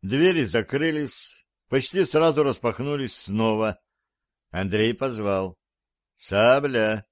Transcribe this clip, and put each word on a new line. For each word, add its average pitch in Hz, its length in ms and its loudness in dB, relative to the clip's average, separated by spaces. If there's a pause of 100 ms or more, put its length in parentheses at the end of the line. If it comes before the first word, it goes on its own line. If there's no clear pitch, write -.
(100)
Двери 160 320 4
закрылись, 139 1040 -4 (220)
почти 165 360 0
сразу 151 380 2
распахнулись 131 720 -2
снова. 110 680 -2 (680)
Андрей 104 420 0
позвал: 101 640 -4 (600)
«Сабля!» 113 960 2